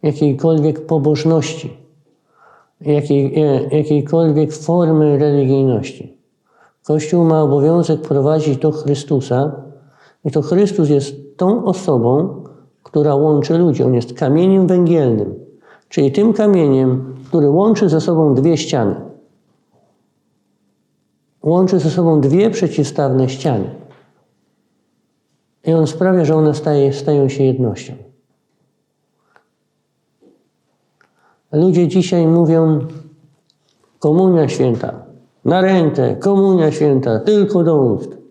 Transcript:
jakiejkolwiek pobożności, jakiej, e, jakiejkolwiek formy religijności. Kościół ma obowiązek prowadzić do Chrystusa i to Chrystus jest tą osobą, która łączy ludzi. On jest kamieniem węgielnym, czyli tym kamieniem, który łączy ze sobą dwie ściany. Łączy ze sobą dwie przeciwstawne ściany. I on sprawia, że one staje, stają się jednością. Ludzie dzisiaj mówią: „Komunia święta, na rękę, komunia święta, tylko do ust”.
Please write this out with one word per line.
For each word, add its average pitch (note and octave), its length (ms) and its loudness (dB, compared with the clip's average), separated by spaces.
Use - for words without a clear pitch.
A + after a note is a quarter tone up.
jakiejkolwiek D3+ 800 0
pobożności, D3+ 920 -2
jakiej, D3 600 0
e, C#3 220 0
jakiejkolwiek D3+ 760 0
formy D#3 640 0
religijności. C#3 1000 0
Kościół D#3 400 0
ma D#3+ 180 2
obowiązek D3+ 600 0
prowadzić D3 560 -2
do D#3 140 -2
Chrystusa C#3+ 800 -4
i D3 60 -4
to D3+ 100 -2
Chrystus F#3+ 480 0
jest - 480 -4
tą G3+ 280 -2
osobą, C#3+ 800 -2
która D3+ 320 0
łączy D3+ 420 0
ludzi. E3 260 2
On B2+ 100 0
jest A#2+ 200 -4
kamieniem F3 540 2
węgielnym, D#3+ 680 0
czyli C#3 220 0
tym G#3 220 0
kamieniem, C#3 840 0
który D3 220 2
łączy F#3+ 400 2
ze D#3 120 0
sobą D#3+ 320 0
dwie D3 240 2
ściany. A2 380 -2
Łączy F3+ 360 2
ze D3+ 100 0
sobą E3 320 2
dwie E3+ 280 2
przeciwstawne C3+ 800 -2
ściany. C3 460 -4
I D#3+ 80 0
on D#3+ 140 2
sprawia, F3+ 380 0
że D#3 100 2
one D#3 180 2
staje, C#3+ 400 0
stają C#3 360 0
się C3+ 140 -2
jednością. B2+ 500 -2
Ludzie E3+ 360 2
dzisiaj F3 400 0
mówią: D#3+ 520 2
„Komunia E3 500 2
święta, - 440 -2
na F3+ 160 2
rękę, E3+ 540 0
komunia F#3+ 560 2
święta, C3 480 0
tylko G3+ 440 2
do D#3+ 140 2
ust”. A#2 400 -2